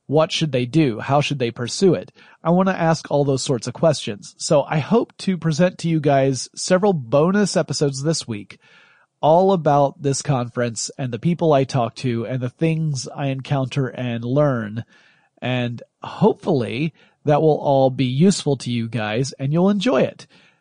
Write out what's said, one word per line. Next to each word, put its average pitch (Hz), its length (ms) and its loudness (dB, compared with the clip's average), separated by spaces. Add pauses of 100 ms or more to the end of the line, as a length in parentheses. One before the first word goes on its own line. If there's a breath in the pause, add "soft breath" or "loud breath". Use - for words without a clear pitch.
what 156 240 2
should 160 200 -2
they 127 140 0
do? 127 340 2
How 143 220 2
should 143 160 -2
they 120 140 -2
pursue 139 420 2
it? 95 180 -6 (320 soft breath)
I 165 60 -2
want 185 200 2
to 185 60 0
ask 165 360 0
all 143 120 2
those 135 200 0
sorts 127 240 -4
of 123 80 -6
questions. - 640 -2
So 143 240 2
I 151 160 -2
hope 208 380 0
to 185 200 -2
present 160 400 0
to 170 100 -6
you 160 120 2
guys 135 560 2
several 185 380 2
bonus 160 640 2
episodes 139 460 -2
this 156 260 -2
week, 104 300 -10 (640 soft breath)
all 180 320 4
about 143 480 2
this 139 220 -2
conference 120 760 -2
and 123 160 -6
the 113 60 -6
people 165 340 2
I 135 100 4
talk 120 340 -2
to 117 280 -4
and 123 160 -6
the 123 80 -4
things 160 580 -4
I 147 200 -8
encounter 135 600 -4
and 120 380 -6
learn. 120 580 0 (580 soft breath)
And 120 400 -4 (220)
hopefully 143 880 -2 (300 soft breath)
that 147 180 2
will 151 180 4
all 135 300 4
be 131 180 -2
useful 143 500 2
to - 120 -10
you 117 200 -4
guys 113 420 -4
and 139 220 -4
you'll 180 160 4
enjoy 214 320 2
it. - 260 -4 (340 soft breath)